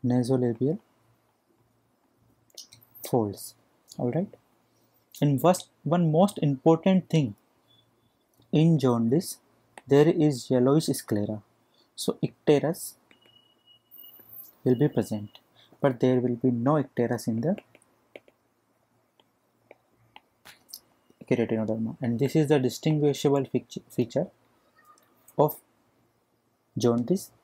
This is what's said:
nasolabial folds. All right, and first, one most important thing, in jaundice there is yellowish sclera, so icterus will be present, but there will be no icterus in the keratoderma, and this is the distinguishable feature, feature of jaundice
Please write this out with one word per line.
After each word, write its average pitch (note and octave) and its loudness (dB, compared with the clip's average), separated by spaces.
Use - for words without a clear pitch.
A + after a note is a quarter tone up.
nasolabial B2 0
folds. G#2+ -2
All B2 -4
right, F3+ -4
and C#3+ 2
first, F3 0
one E3 0
most F3 2
important E3 2
thing, C#3 0
in D#3+ 4
jaundice B2 0
there C#3+ 6
is D3+ 0
yellowish C3+ 2
sclera, G#2+ -4
so - -6
icterus D3 -2
will B2+ 4
be C#3+ 2
present, G#2 -6
but C3 0
there B2+ 2
will B2 -2
be B2+ 0
no B2+ 0
icterus A#2+ -4
in A2+ -4
the F3 -2
keratoderma, A2+ -2
and A#2 -4
this C3 -2
is D3+ 2
the D3 4
distinguishable C#3+ 0
feature, - -8
feature C3 -4
of D3 0
jaundice A#2+ 0